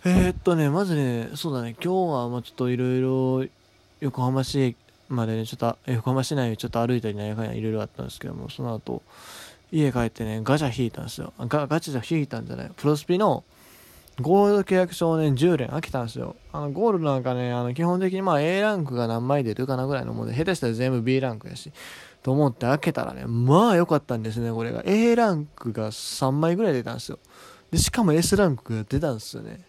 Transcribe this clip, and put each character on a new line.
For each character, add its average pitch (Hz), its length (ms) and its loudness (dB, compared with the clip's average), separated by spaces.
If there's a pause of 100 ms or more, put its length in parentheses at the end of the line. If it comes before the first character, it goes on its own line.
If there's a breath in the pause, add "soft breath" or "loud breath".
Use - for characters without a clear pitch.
え 180 240 6
ー 175 40 -2
っ - 100 -6
と 180 120 4
ね、 151 140 4
ま 180 160 2
ず 175 100 0
ね、 120 400 -2
そ 160 140 -6
う 143 60 -4
だ 123 80 -4
ね、 117 200 -8
今 180 260 0
日 156 40 -2
は 120 160 -2
ま 123 80 -4
あ 120 60 -4
ち - 60 -16
ょ - 40 -20
っ - 20 -20
と 123 140 0
い 123 80 0
ろ 127 180 0
い 127 60 2
ろ 131 420 0 (560)
横 135 220 -4
浜 131 220 2
市 127 320 0 (340)
ま 120 160 -2
で 110 100 -2
ね、 113 120 -4
ち - 80 -12
ょ - 0 -
っ - 20 -20
と、 117 200 -2 (100)
横 123 240 -2
浜 131 120 0
市 151 120 -4
内 123 180 0
を - 20 -4
ち 113 100 -10
ょ - 20 -6
っ 113 40 -8
と 117 140 0
歩 123 100 2
い 120 60 0
た 113 80 -4
り 104 60 -6
な 104 80 -8
ん 107 40 -4
や 107 80 -4
か 110 60 -4
ん 110 40 -4
や 117 80 -6
い 113 80 -6
ろ 110 80 -4
い - 40 -2
ろ 107 80 -2
あ 104 40 -4
っ - 20 -16
た - 160 -12
ん - 20 -8
で - 60 -12
す - 80 -16
け - 80 -12
ど - 80 -10
も、 - 140 -12
そ - 120 -12
の 120 140 -6
後、 - 260 -8 (680 loud breath)
家 151 220 2
帰 123 80 0
っ 117 100 0
て - 140 -8
ね、 110 200 -4
ガ 131 140 2
チ 156 60 0
ャ 127 180 -2
引 120 60 2
い 113 40 -4
た - 100 -12
ん - 40 -10
で 120 40 -10
す - 100 -12
よ。 - 180 -12
あ、 - 80 -8
ガ-、 143 220 -2
ガ 151 140 0
チ - 80 -10
ャ 147 40 -6
じ 131 220 -4
ゃ - 20 2
引 151 60 0
い 131 40 -4
た 113 120 -8
ん 117 80 -10
じ 120 60 -10
ゃ - 20 -8
な 123 100 -10
い。 - 120 -16
プ 143 100 -2
ロ 151 80 4
ス 147 100 -10
ピ 175 120 2
の 190 260 2 (800 loud breath)
ゴ 185 240 6
ー 202 60 6
ル - 40 6
ド 202 60 4
契 190 140 2
約 180 180 2
少 165 240 2
年 151 180 2
十 160 220 4
連 123 100 -2
開 143 140 -4
け - 100 -10
た 131 120 -2
ん - 20 -4
で 117 80 -8
す - 40 -10
よ。 - 200 -10 (160)
あ 151 80 -6
の、 147 100 -4
ゴ 190 180 0
ー 214 40 2
ル 185 60 0
ド 160 60 -2
な 139 140 2
ん 123 40 -4
か 127 100 0
ね、 123 180 -2
あ 123 120 -2
の、 123 100 -4
基 160 100 -2
本 175 160 2
的 185 140 0
に 190 80 -4
ま 185 120 2
あ、 143 80 2
A 175 200 0
ラ 214 140 2
ン 170 100 -2
ク 127 100 -6
が 120 120 0
何 117 200 -2
枚 143 160 2
出 110 100 -2
る 123 140 -4
か 135 80 -2
な 127 120 -2
ぐ 143 60 -2
ら 127 100 -4
い - 20 -8
の 117 80 -6
も 113 100 -6
ん 113 40 -6
で、 113 60 -6
下 147 120 -2
手 185 100 0
し - 60 -10
た 131 60 0
ら 117 60 0
全 127 180 0
部 123 100 0
B 131 180 2
ラ 127 140 -2
ン 107 60 -12
ク - 100 -16
や - 80 -14
し、 - 140 -16 (520 loud breath)
と 131 80 0
思 143 160 4
っ 123 60 0
て 113 120 -6
開 135 140 2
け 160 140 0
た 120 100 -4
ら - 100 -8
ね、 131 120 -10
ま 127 460 6
あ 190 40 6
良 175 100 6
か 165 120 2
っ 139 40 2
た - 140 -4
ん 113 80 -4
で 110 80 -4
す 110 80 -4
ね、 117 140 -2
こ 113 100 -2
れ 117 80 -4
が。 113 140 -6
A 226 320 4
ラ 220 160 4
ン 147 200 -2
ク 117 200 -8
が 110 180 -4
三 - 480 -2
枚 165 160 2
ぐ 208 80 0
ら 208 60 2
い 156 40 2
出 123 100 -2
た 117 80 -8
ん 123 40 -8
で 123 60 -10
す - 80 -12
よ。 147 100 -12 (520 loud breath)
で、 165 60 2
し - 120 2
か 247 140 0
も 165 100 6
S 165 240 4
ラ 196 100 6
ン 143 80 2
ク 117 200 -8
が 110 120 -4
出 135 120 -2
た 151 120 0
ん 117 40 -4
で 110 60 -10
す - 140 -16
よ 110 80 -12
ね。 110 260 -16